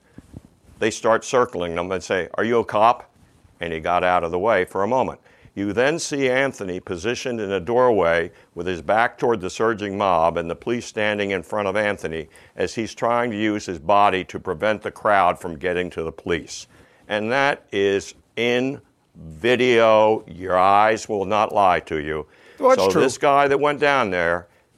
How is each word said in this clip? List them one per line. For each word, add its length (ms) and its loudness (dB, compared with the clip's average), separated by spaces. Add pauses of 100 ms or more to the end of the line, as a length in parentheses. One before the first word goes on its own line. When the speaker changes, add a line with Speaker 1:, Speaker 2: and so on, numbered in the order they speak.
(800)
Speaker 1:
They 120 0
start 340 0
circling 500 0
them 160 -4
and 120 -6
say, 320 -2
"Are 80 0
you 160 2
a 60 -2
cop?" 440 2 (500)
And 140 -6
he 60 -6
got 240 0
out 200 2
of 80 -4
the 80 -2
way 260 2
for 180 -4
a 40 -2
moment. 320 -2 (360)
You 180 -4
then 240 0
see 320 -4
Anthony 500 -4
positioned 600 -6
in 100 -4
a 80 0
doorway 720 2 (220)
with 140 -8
his 160 -4
back 340 0
toward 240 0
the 80 -6
surging 480 -2
mob 400 2
and 120 -4
the 60 -4
police 300 -6
standing 460 -2
in 100 -2
front 260 -4
of 80 -2
Anthony 520 -4 (280)
as 200 -4
he's 180 -6
trying 380 -2
to 60 -6
use 280 -2
his 140 -8
body 460 2
to 140 -12
prevent 440 -4
the 80 -6
crowd 480 2
from 180 -10
getting 340 -4
to 120 -8
the 80 -6
police. 560 -8 (400)
And 240 -4
that 400 0
is 420 0 (220)
in 460 -2 (340)
video. 1120 4
Your 300 -2
eyes 520 4
will 160 -2
not 280 0
lie 280 4
to 160 -8
you. 300 -6 (320)
Speaker 2:
Well, 100 4
that's 140 4
Speaker 1:
So 80 4
Speaker 2:
true. 100 2
Speaker 1:
this 160 0
guy 300 2
that 120 2
went 200 0
down 320 0
there 360 -2 (300)